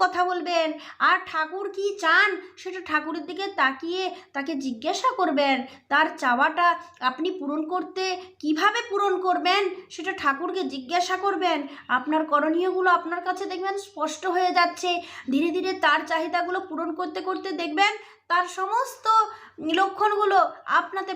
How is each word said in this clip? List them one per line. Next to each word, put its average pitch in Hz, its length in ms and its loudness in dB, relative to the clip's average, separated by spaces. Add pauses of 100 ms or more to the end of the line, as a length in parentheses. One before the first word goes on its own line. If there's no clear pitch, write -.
কথা 359 260 2
বলবেন। 339 380 0 (320)
আর 320 180 4 (120)
ঠাকুর 330 360 -4 (100)
কি 392 100 -2 (160)
চান 349 280 6 (320)
সেটা 370 180 -8 (100)
ঠাকুরের 311 400 -2
দিকে 381 160 -6 (140)
তাকিয়ে 330 440 0 (300)
তাকে 277 200 -4 (120)
জিজ্ঞাসা 294 440 -2 (100)
করবেন। 277 380 2 (340)
তার 302 160 4 (140)
চাওয়াটা 311 460 4 (420)
আপনি 311 200 -4 (100)
পূরণ 285 220 -2 (120)
করতে, 370 300 -2 (360)
কিভাবে 349 400 2 (100)
পূরণ 403 320 2
করবেন 359 420 2 (260)
সেটা 370 320 -6
ঠাকুরকে 339 400 0 (120)
জিজ্ঞাসা 349 440 -2
করবেন। 359 420 0 (380)
আপনার 302 240 0 (100)
করণীয়গুলো 349 580 2 (100)
আপনার 349 280 -6
কাছে 370 180 -2
দেখবেন 370 300 -4 (120)
স্পষ্ট 302 360 -6 (120)
হয়ে 359 220 2
যাচ্ছে। 349 320 2 (420)
ধীরে 285 240 2
ধীরে 370 160 -2 (120)
তার 311 160 4 (100)
চাহিদাগুলো 339 600 -2
পূরণ 330 220 -6
করতে 349 160 -6 (200)
করতে 381 220 -4 (120)
দেখবেন 339 320 2 (340)
তার 349 180 2 (120)
সমস্ত 427 480 -2 (720)
লক্ষণগুলো 392 580 2 (420)
আপনাতে 381 360 -4